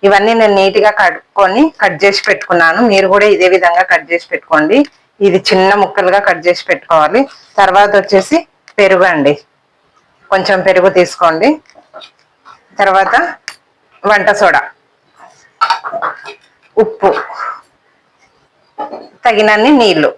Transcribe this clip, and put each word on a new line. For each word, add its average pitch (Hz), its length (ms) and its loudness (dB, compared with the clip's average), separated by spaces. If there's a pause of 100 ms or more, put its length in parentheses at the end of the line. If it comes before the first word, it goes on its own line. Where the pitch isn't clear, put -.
ఇవన్నీ 202 320 2
నేను 214 180 2
నీట్‌గా 196 420 2
కడుక్కొని 196 640 0 (180)
కట్ 180 220 -2
చేసి 202 240 0
పెట్టుకున్నాను. 175 520 0 (120)
మీరు 196 220 2
కూడా 202 200 4
ఇదే 180 200 2
విధంగా 180 380 0
కట్ 165 200 -2
చేసి 170 200 -4
పెట్టుకోండి. 160 460 -2 (500)
ఇది 190 120 2 (100)
చిన్న 190 200 2 (140)
ముక్కలుగా 185 440 -2
కట్ 170 200 -2
చేసి 175 220 -2
పెట్టుకోవాలి. 165 520 0 (380)
తర్వాత 202 320 4 (100)
వచ్చేసి 196 380 0 (400)
పెరుగు 190 320 2
అండి, 147 220 0 (1000)
కొంచెం 190 260 -2 (100)
పెరుగు 185 320 2
తీసుకోండి. 170 500 0 (1300)
తర్వాత 190 340 0 (960)
వంట 233 180 0 (120)
సోడా, 160 200 2 (2250)
ఉప్పు, - 280 -2 (2250)
తగినన్ని 214 560 2
నీళ్లు. 160 360 0